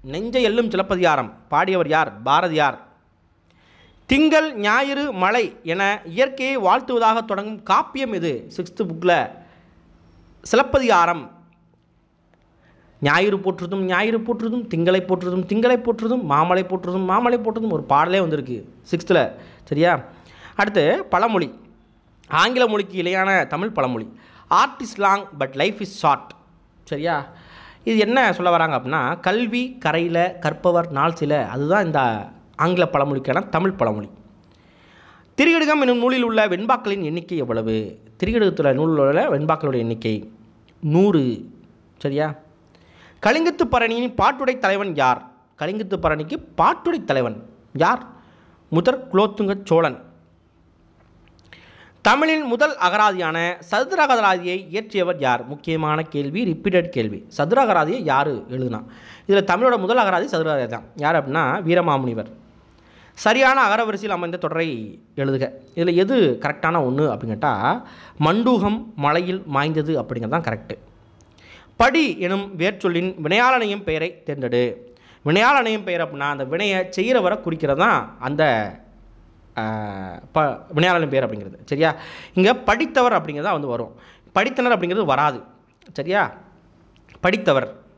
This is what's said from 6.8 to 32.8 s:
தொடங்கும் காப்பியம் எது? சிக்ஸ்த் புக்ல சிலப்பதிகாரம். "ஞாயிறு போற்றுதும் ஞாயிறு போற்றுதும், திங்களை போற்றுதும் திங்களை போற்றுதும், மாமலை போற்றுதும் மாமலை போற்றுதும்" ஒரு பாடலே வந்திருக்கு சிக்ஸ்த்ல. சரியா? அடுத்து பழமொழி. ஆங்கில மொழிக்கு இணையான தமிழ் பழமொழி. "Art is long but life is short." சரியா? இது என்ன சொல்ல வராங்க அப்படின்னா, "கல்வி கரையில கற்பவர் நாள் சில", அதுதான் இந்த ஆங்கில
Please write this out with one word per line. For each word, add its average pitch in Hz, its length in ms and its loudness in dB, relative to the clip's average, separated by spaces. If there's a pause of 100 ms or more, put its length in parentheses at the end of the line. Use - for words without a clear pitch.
தொடங்கும் 208 460 -6
காப்பியம் 262 420 0
எது? 165 440 -4
சிக்ஸ்த் 180 260 -8
புக்ல 165 480 0 (1120)
சிலப்பதிகாரம். 214 880 2 (1700)
"ஞாயிறு 185 380 2
போற்றுதும் 190 460 -4
ஞாயிறு 214 360 0
போற்றுதும், 226 480 -4
திங்களை 175 320 2
போற்றுதும் 180 460 -2
திங்களை 240 300 2
போற்றுதும், 226 500 -2
மாமலை 170 380 2
போற்றுதும் 180 460 -4
மாமலை 240 280 2
போற்றுதும்" 220 320 -4
ஒரு 156 120 -2
பாடலே 170 380 2
வந்திருக்கு 131 540 -4 (160)
சிக்ஸ்த்ல. 165 420 2 (320)
சரியா? 151 400 0 (520)
அடுத்து 202 480 2
பழமொழி. 185 500 0 (720)
ஆங்கில 233 380 2
மொழிக்கு 202 320 -2
இணையான 185 460 0
தமிழ் 180 260 -6
பழமொழி. 127 420 -4 (380)
"Art 240 280 2
is 214 200 -12
long 196 300 0 (100)
but 135 140 -4
life 165 240 0
is - 300 -6
short." 139 200 2 (580)
சரியா? 151 440 -4 (560)
இது 226 140 2
என்ன 220 340 2
சொல்ல 175 180 0
வராங்க 160 260 2
அப்படின்னா, 139 440 -2
"கல்வி 240 640 -2
கரையில 170 540 0
கற்பவர் 170 520 0
நாள் 151 240 0
சில", 147 340 -2
அதுதான் 147 360 0
இந்த 123 440 0 (280)
ஆங்கில 170 360 2